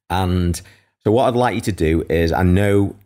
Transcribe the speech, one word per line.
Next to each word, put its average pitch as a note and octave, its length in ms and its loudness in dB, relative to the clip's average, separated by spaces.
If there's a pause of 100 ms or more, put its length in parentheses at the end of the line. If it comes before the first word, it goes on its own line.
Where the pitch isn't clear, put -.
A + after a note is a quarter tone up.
(100)
And F2+ 500 -2 (440)
so G#2 80 2
what A#2+ 160 2
I'd A#2+ 80 -2
like A#2+ 180 0
you A#2 80 -4
to G#2 100 -4
do E2 380 0
is, E2 220 0
I F2+ 100 -2
know G2+ 640 2